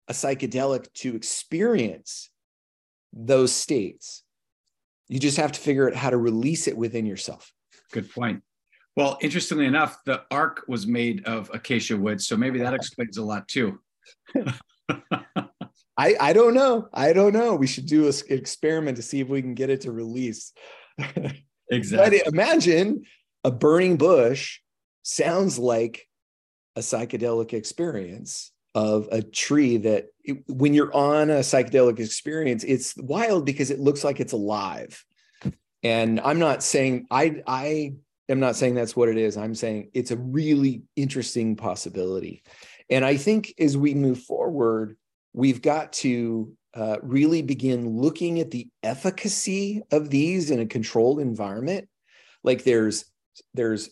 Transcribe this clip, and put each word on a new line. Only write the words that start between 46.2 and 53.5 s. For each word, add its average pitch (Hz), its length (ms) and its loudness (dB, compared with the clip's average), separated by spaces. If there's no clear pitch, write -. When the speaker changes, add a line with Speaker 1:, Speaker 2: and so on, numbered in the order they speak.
Speaker 1:
uh, 107 280 -4
really 151 380 2
begin 127 480 -2
looking 160 500 -2
at 160 120 -4
the 120 180 -8
efficacy 196 1080 -4
of 151 200 0
these 156 400 0
in 123 100 0
a 110 60 -2
controlled 120 540 0
environment. 117 680 -6
Like 127 200 0
there's, 110 420 2